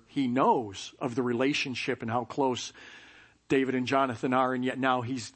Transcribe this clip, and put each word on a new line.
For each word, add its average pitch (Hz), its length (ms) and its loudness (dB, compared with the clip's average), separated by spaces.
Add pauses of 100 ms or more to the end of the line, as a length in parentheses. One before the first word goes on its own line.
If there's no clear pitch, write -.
he 139 200 -2
knows 123 720 0
of 127 160 -4
the 127 80 -2
relationship 123 800 -2
and 117 80 -6
how 120 160 0
close 127 480 -2 (760)
David 131 260 2
and 127 100 0
Jonathan 131 480 0
are, 127 220 4
and 127 100 -2
yet 127 140 -2
now 127 220 2
he's 120 340 -6